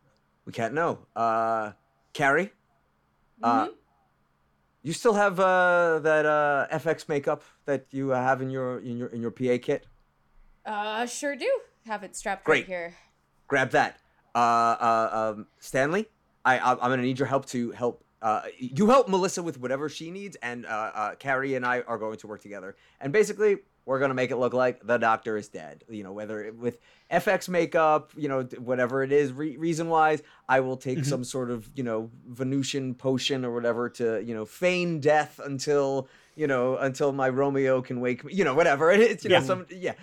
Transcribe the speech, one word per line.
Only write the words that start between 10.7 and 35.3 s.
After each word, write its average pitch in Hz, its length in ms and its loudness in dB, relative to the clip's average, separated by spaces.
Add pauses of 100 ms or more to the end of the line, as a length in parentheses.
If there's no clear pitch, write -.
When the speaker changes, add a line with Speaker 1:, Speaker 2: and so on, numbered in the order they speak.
Speaker 2:
sure 285 300 -6
do. 453 240 -2 (260)
Have 208 180 -6
it - 120 -16
strapped 196 280 -6
Speaker 1:
Great. 151 160 4
Speaker 2:
right 180 60 -8
here. 175 280 -10 (540)
Speaker 1:
Grab 131 240 0
that. 131 260 2 (360)
Uh, 117 40 0
uh, 113 960 2
um, 104 100 -14 (140)
Stanley, 156 460 -2 (380)
I, 127 140 4
I, 123 140 2
I'm 123 60 -2 (120)
gonna 127 120 0
need 131 180 -2
your 127 80 -2
help 131 180 -2
to 120 240 -6
help. 113 320 -6 (180)
Uh, 110 220 -2 (160)
you 135 300 0
help 262 200 6
Melissa 185 340 0
with 156 180 -8
whatever 135 300 -4
she 160 200 -12
needs, 196 320 -14
and, 120 240 -8
uh, - 20 -10 (260)
uh, 104 220 -4
Carrie 135 380 -2
and 127 100 -4
I 123 180 0
are 117 160 -6
going 110 200 -6
to - 80 -18
work 104 140 -12
together. 101 340 -14 (260)
And 139 120 -6
basically, 202 460 2 (280)
we're 131 140 0
gonna 135 140 2
make 127 180 0
it 123 40 -2
look 120 180 0
like 127 300 0
the 117 120 2
doctor 113 400 0
is 104 120 -8
dead. 78 400 -16
You 107 140 -12
know, 95 100 -14
whether 107 300 -10
it, 113 140 -14
with 120 220 -4 (320)
F 175 180 0
X 190 200 0
makeup, 160 680 2
you 143 120 -6
know, 135 140 -2
d-, 123 140 -14
whatever 127 480 0
it 131 80 -4
is, 143 200 4
re-, 143 260 -8
reason-wise, 160 640 2 (260)
I 131 120 6
will 131 180 -2
take 131 200 -6
Speaker 3:
Mm-hmm. 135 100 -2
Speaker 1:
some 131 140 -2
sort 123 300 -6
of, 110 240 -8
you 131 80 -6
know, 113 260 -4 (160)
Venusian 131 720 -4
potion 131 480 -2
or 120 100 -4
whatever 117 360 0
to, 113 340 -2
you 117 100 -6
know, 110 120 -6
feign 175 540 0
death 147 440 2